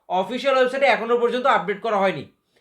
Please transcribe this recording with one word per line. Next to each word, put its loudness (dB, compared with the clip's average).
অফিসিয়াল -2
ওয়েবসাইটে 2
এখনও 2
পর্যন্ত 0
আপডেট 0
করা -2
হয়নি, -2